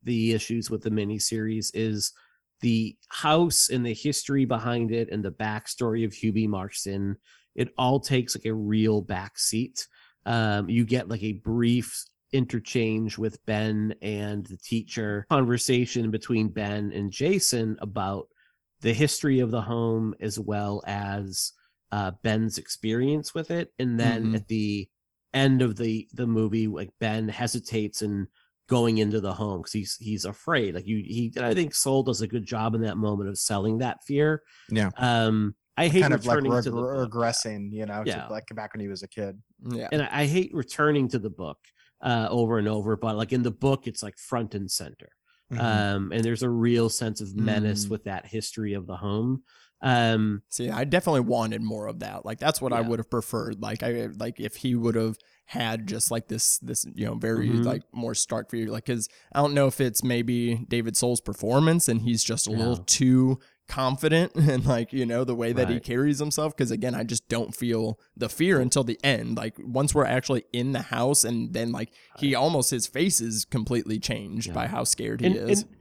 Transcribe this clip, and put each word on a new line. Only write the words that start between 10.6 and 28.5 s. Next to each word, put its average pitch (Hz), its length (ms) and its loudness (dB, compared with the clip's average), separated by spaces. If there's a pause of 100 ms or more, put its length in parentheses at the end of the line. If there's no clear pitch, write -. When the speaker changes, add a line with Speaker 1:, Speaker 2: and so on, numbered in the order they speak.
Speaker 1:
you 117 160 4
get, 113 240 0
like, 104 140 -4
a 107 120 -4
brief 120 680 0 (280)
interchange 113 840 -2
with 110 300 -4
Ben 107 560 -2
and 104 440 -4
the 95 100 -14
teacher, 107 720 -4
conversation 123 800 2
between 110 380 0
Ben 104 440 -4
and 101 200 -4
Jason 131 680 0
about 98 460 -6 (540)
the 117 120 2
history 139 480 2
of 120 120 2
the 120 100 0
home 113 580 0
as 104 180 -6
well 104 480 -4
as, 98 640 -6 (400)
uh, 101 180 -2 (120)
Ben's 110 360 0
experience 131 760 -2
with 160 180 -6
it. 170 260 -4
And 120 220 0
then 117 240 2
Speaker 2:
Mm-hmm. 110 100 2
Speaker 1:
at 104 140 -4
the 104 400 -2 (440)
end 135 300 4
of 113 140 0
the, 113 360 -2
the 123 140 -4
movie, 110 400 2
like, 98 320 -4
Ben 110 300 -2
hesitates 110 760 -4
in 101 240 -2 (420)